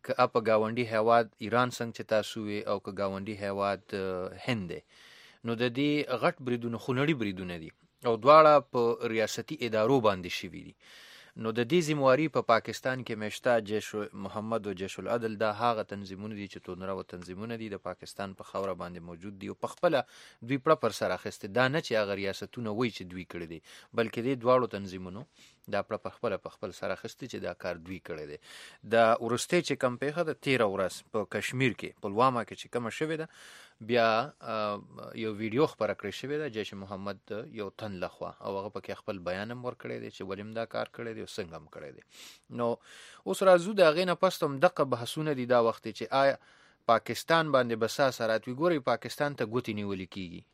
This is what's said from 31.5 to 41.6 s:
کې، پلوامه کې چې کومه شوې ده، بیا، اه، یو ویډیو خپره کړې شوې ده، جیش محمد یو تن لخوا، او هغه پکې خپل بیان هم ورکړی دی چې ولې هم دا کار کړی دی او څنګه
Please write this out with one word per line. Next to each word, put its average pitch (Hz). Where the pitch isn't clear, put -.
کې، -
پلوامه 117
کې -
چې -
کومه 120
شوې 156
ده، 160
بیا، 117
اه، 107
یو 110
ویډیو 113
خپره 104
کړې 101
شوې 139
ده، 151
جیش 107
محمد 98
یو 101
تن 107
لخوا، 87
او 104
هغه 98
پکې 98
خپل 101
بیان 98
هم 123
ورکړی 123
دی 113
چې -
ولې 95
هم 107
دا 113
کار 113
کړی 117
دی 110
او 98
څنګه 85